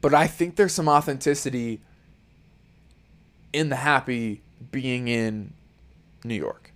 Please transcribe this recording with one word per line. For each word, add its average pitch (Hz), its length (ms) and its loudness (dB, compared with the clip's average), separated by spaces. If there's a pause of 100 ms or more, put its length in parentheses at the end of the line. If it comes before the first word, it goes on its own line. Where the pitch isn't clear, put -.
But 143 140 4
I 156 120 6
think 170 300 -4
there's 190 180 4
some 156 140 0
authenticity 139 920 0 (1700)
in 151 160 0
the 135 80 -2
happy 127 640 0 (280)
being 123 380 -4
in 110 460 -2 (680)
New 117 140 -6
York. - 400 -8